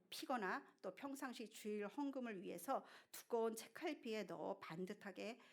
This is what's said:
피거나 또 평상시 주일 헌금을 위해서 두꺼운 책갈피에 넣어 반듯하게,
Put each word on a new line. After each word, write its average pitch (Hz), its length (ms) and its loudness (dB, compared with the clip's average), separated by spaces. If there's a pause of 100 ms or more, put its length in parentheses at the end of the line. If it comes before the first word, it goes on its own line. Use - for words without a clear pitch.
피거나 247 580 2 (140)
또 190 160 -2
평상시 269 540 -4
주일 208 360 0
헌금을 240 560 0
위해서 190 420 2 (280)
두꺼운 226 420 4
책갈피에 220 680 -2
넣어 175 340 0
반듯하게, 196 800 -4 (140)